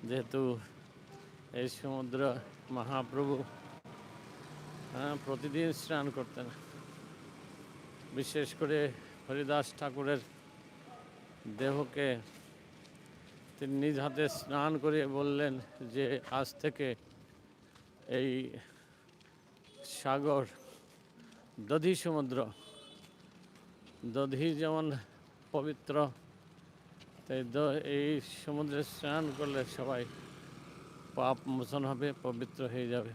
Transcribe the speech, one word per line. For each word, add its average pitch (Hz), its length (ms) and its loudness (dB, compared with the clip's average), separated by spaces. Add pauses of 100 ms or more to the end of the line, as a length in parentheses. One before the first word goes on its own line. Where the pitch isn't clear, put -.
যেহেতু 123 560 2 (920)
এই 123 160 0
সমুদ্র 131 680 0 (360)
মহাপ্রভু, 131 720 2 (1500)
হ্যাঁ, 143 240 -2 (100)
প্রতিদিন 147 480 2
স্নান 143 360 0
করতেন। 127 360 -4 (1700)
বিশেষ 135 440 0
করে 147 320 4 (380)
হরিদাস 143 500 2
ঠাকুরের 139 380 2 (1400)
দেহকে 139 600 2 (1400)
তিনি 135 140 -2
নিজ 139 260 4
হাতে 143 300 4
স্নান 147 480 2
করিয়ে 151 300 4
বললেন 143 520 4 (340)
যে, 131 260 4 (120)
"আজ 131 300 2
থেকে 139 340 0 (1120)
এই 127 420 2 (1400)
সাগর, 139 600 4 (1120)
দধি 156 360 6
সমুদ্র, 135 500 2 (1600)
দধি 135 500 4
যেমন 156 360 4 (600)
পবিত্র, 147 580 4 (1160)
তাই 131 160 2
দ-, 143 400 4
এই 143 380 4 (240)
সমুদ্রে 147 380 2
স্নান 151 540 0
করলে 139 280 2 (120)
সবাই 123 280 0 (1120)
পাপ 131 220 6 (100)
মোচন 131 380 0
হবে, 135 280 2 (100)
পবিত্র 127 440 -2
হয়ে 120 220 0
যাবে।" 117 260 2